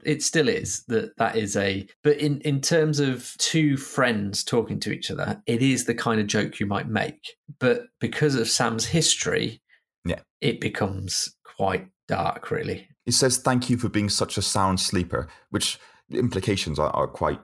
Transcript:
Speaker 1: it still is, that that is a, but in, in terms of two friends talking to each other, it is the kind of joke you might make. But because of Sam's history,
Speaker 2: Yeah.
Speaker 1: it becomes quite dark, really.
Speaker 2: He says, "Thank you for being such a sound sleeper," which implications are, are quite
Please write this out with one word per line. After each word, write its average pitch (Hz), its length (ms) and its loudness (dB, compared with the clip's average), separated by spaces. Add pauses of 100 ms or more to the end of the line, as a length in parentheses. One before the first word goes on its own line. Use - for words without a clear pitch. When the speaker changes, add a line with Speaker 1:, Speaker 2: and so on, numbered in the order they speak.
Speaker 1:
it 147 180 0
still 151 260 2
is, - 400 -2
that 113 300 -2
that 113 180 0
is 104 200 0
a, 98 320 -2 (160)
but 147 140 4
in, 147 240 0
in 139 200 0
terms 156 380 2
of 131 400 0
two 147 380 2
friends 110 680 0
talking 107 380 0
to 104 100 -4
each - 180 -6
other, - 380 -4
it 120 160 2
is 131 220 2
the 120 100 0
kind 113 240 2
of 104 80 0
joke 104 320 -2
you 104 80 0
might 101 200 -2
make. - 480 -4 (240)
But 123 240 2 (160)
because 135 360 0
of 120 120 0
Sam's 113 380 0
history, - 760 0 (440)
Speaker 2:
Yeah. 85 140 -2 (220)
Speaker 1:
it - 200 0
becomes 95 800 -4
quite 92 440 -2 (200)
dark, - 440 -2
really. - 360 -6 (180)
Speaker 2:
He 120 60 -2
says, 127 260 4
"Thank 123 340 0
you 117 60 2
for 104 120 0
being 104 200 0
such - 280 -2
a 104 60 -2
sound 95 360 2
sleeper," - 480 -2 (240)
which - 280 -2 (320)
implications 98 640 0
are, 73 140 2
are 69 160 0
quite 76 360 -2